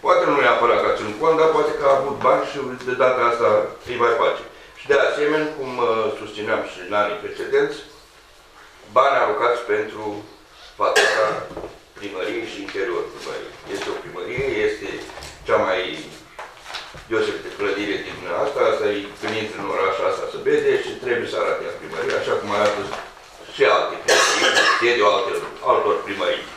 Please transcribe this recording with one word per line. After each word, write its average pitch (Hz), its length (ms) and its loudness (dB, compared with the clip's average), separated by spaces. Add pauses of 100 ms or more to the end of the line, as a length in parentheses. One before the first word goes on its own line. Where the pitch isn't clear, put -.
Poate 180 200 4
nu 151 140 2
neapărat 120 420 4
că - 80 2
a - 100 2
ținut - 220 -6
cont, 160 200 4
dar 160 140 6
poate 147 200 2
că 147 100 -4
a 135 120 6
avut 107 200 -2 (100)
bani 135 220 4
și 147 80 -8 (320)
de 123 140 -2
data 127 180 4 (100)
asta 117 160 2 (420)
îi 120 140 -2
mai 117 180 6
face. - 220 0 (360)
Și - 120 -18
de 139 80 6
asemenea, 151 580 2
cum, 131 140 -6 (160)
uh, 110 200 2 (120)
susțineam 107 420 -4 (100)
și - 60 -16 (100)
în 104 140 -6
anii 104 220 -2
precedenți, - 540 0 (1200)
bani - 220 4
alocați 110 420 0 (120)
pentru 107 320 -4 (760)
fațada - 480 4 (720)
primăriei 92 520 -6
și 76 140 -10
interiorul 92 480 -4
primăriei. - 420 -10 (200)
Este - 180 -6
o - 100 -8
primărie, - 420 -6 (220)
este 101 220 -4 (580)
cea - 200 4
mai 92 140 0 (1300)
deosebită 107 480 -2
clădire 101 400 -2 (100)
din 85 100 -10 (260)
asta, - 160 -2 (120)
asta 107 220 0
e, 104 40 -2 (220)
când 107 220 -4
intri 107 200 -8
în 98 140 -4
oraș, 95 200 2 (140)
asta - 220 -2
se - 160 -8
vede 143 260 4 (100)
și - 80 -6 (120)
trebuie 120 280 -2
să - 80 -2
arate - 280 -2
în - 140 -10
primărie, 80 360 -4
așa - 220 0
cum - 120 -8
arată 104 300 0 (760)
și - 80 4 (120)
alte - 280 0
primării, - 760 4
sediul 113 340 4
alte, 98 180 0 (400)
altor 101 240 4 (120)
primării. 92 500 -2